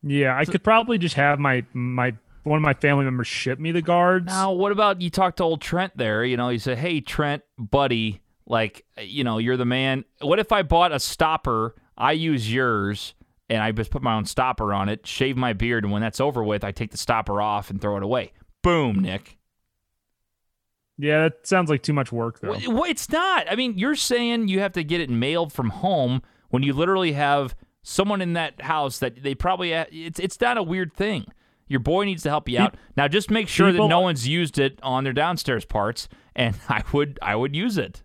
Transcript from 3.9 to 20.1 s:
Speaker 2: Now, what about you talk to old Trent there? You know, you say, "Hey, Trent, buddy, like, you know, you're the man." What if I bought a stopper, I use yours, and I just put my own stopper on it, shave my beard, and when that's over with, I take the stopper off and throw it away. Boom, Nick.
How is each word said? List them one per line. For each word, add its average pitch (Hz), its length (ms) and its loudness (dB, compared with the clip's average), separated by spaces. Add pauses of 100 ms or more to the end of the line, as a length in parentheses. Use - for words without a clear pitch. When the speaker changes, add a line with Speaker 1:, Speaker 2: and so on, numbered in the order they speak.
Speaker 2:
Now, 190 260 0
what 196 200 0
about 202 280 2
you 180 80 -4
talk 185 280 0
to 180 80 0
old 165 180 0
Trent 175 340 -4
there? 110 280 0
You 123 120 0
know, 123 140 -2
you 120 80 0
say, 127 160 -2
"Hey, 156 260 -2
Trent, 147 420 -4 (160)
buddy, 117 640 0 (260)
like, 113 380 -2 (160)
you 110 240 -6
know, 113 140 -2
you're 120 200 0
the 123 80 -2
man." 131 380 -2 (160)
What 156 180 2
if 214 140 0
I 208 100 2
bought 170 300 4
a 139 80 -2
stopper, 123 760 0 (240)
I 135 140 2
use 151 400 0
yours, 107 600 0 (380)
and 113 120 0
I 110 100 0
just 110 180 -4
put 139 100 -4
my 123 140 0
own 107 100 -2
stopper 117 480 -2
on 98 160 0
it, 107 180 -6
shave 131 300 -2
my 123 160 0
beard, 113 320 0
and 101 80 -2
when 104 80 0
that's 110 200 -4
over 131 220 0
with, 104 220 0
I 101 80 -4
take 110 200 -8
the - 40 -12
stopper 104 460 -2
off 104 260 -2
and 98 100 -8
throw 104 200 -2
it 98 40 -4
away. 113 300 -2 (300)
Boom, 143 380 2
Nick. 92 360 -6 (1600)